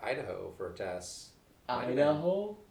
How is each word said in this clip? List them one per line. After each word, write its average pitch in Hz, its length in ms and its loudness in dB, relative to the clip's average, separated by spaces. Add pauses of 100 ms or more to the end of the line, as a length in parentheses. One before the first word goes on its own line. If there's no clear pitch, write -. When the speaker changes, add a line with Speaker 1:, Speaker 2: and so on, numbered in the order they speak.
Speaker 1:
Idaho 95 560 -4
for 90 140 -6
tests. 90 600 -8 (360)
Might 123 180 0
have 127 100 2
been 147 120 6
Speaker 2:
Idaho? 185 500 2 (140)